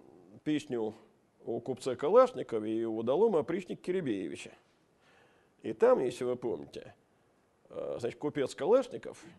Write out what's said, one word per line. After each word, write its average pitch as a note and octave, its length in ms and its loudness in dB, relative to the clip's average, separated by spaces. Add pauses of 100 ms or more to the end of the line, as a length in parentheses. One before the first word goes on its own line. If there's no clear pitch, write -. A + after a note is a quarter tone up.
(440)
песню A#2+ 520 -2 (520)
о A#2 140 -4
купце B2+ 360 -4
Калашникове B2+ 840 4
и A2+ 40 0
удалом C3 520 2
опричнике E3+ 460 -2
Киребеевиче. G#2 680 -4 (1080)
И A2 100 -4
там, A#3 280 6
если B2+ 240 -2
вы B2 120 0
помните, F2 580 -8 (760)
э, - 280 -6
значит, A#2 200 -6
купец C#3+ 360 -4
Калашников, - 680 0 (140)